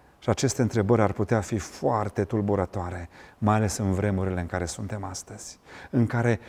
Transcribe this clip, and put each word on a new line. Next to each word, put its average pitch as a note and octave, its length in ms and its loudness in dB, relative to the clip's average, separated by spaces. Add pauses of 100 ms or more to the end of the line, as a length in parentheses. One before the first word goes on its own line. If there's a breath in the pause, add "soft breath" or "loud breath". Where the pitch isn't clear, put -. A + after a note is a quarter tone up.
(200 soft breath)
Și - 100 -2
aceste B2+ 320 2
întrebări A2 400 4
ar G2+ 100 4
putea G#2+ 300 0
fi A2 160 -4
foarte G#2 640 -2
tulburătoare, F#2+ 880 -2 (280 loud breath)
mai G#2+ 180 4
ales G#2+ 220 2
în G2 160 0
vremurile F#2+ 460 0
în F2 60 -2
care F2+ 200 -4
suntem G2+ 380 -8
astăzi, - 560 -14 (300 loud breath)
în A#2 180 2
care A#2 420 2